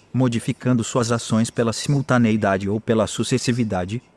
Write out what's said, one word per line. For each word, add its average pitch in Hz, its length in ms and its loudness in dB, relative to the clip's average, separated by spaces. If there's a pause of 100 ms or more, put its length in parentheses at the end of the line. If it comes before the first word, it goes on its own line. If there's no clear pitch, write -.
(120)
modificando 123 720 0
suas 120 280 -2
ações 113 380 0
pela 113 220 0
simultaneidade 110 960 2
ou 107 120 -2
pela 110 260 2
sucessividade, 113 960 -2 (140)